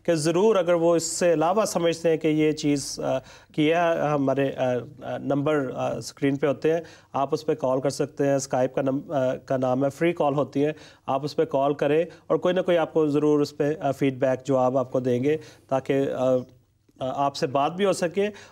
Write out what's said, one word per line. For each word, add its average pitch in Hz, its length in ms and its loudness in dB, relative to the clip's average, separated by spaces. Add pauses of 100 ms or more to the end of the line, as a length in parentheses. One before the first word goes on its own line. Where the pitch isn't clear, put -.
کہ 170 120 0
ضرور 175 420 2
اگر 175 160 2
وہ 170 240 4
اس 160 60 0
سے 170 300 0
علاوہ 170 320 2
سمجھتے 170 460 0
ہیں 160 60 2
کہ 156 120 0
یہ 156 240 2
چیز، 147 480 -2
آ، 135 180 -2 (340)
کی 156 200 2
ہے، 165 420 2
ہمارے، 135 420 0
آ، 127 180 0 (280)
آ، 127 160 -8
نمبر، 139 560 -2
آ، 131 220 -4
اسکرین 139 400 -2
پہ 151 100 -2
ہوتے 143 260 2
ہیں، 170 80 0 (320)
آپ 139 200 -2
اس 156 140 -4
پہ 156 80 0
کال 131 260 0
کر 139 100 0
سکتے 143 360 -2
ہیں۔ 139 80 4
اسکائپ 131 400 0
کا 143 80 -2
نم-، 135 300 -2
آ، 131 240 0
کا 139 200 -4
نام 127 280 0
ہے، 139 60 0
فری 170 220 0
کال 147 220 0
ہوتی 139 300 0
ہے، 151 80 0 (340)
آپ 139 180 -2
اس 147 120 -8
پہ 160 80 2
کال 143 300 0
کریں 151 300 2 (220)
اور 160 100 0
کوئی 180 180 0
نہ 185 60 0
کوئی 175 180 2
آپ 156 140 -2
کو 156 140 2
ضرور 147 340 2
اس 143 160 -4
پہ، 147 240 0
آ، 143 100 0
فیڈ 135 240 0
بیک 127 320 -2
جواب 127 320 2
آپ 127 140 -4
کو 131 80 0
دیں 123 240 0
گے، 147 120 2 (320)
تاکہ، 135 500 0
آ، 127 180 2 (560)
آ، 135 340 -2
آپ 143 100 -4
سے 170 100 -4
بات 139 300 0
بھی 196 80 0
ہو 190 80 4
سکے۔ 185 360 -2 (240)